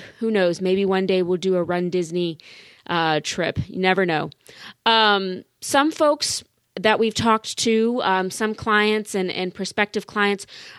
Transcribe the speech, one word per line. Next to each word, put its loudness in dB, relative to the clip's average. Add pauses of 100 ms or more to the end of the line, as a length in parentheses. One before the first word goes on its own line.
(200)
who 0
knows, 2
maybe 2
one 0
day 2
we'll -2
do 0
a 2
Run -2
Disney, -4 (480)
uh, 0
trip. -4 (100)
You -8
never 2
know. -2 (560)
Um, 2 (160)
some 2
folks 0 (320)
that 2
we've 0
talked 0
to, 2
um, 0
some -4
clients 0
and, -2
and -6
prospective -4
clients 0 (320)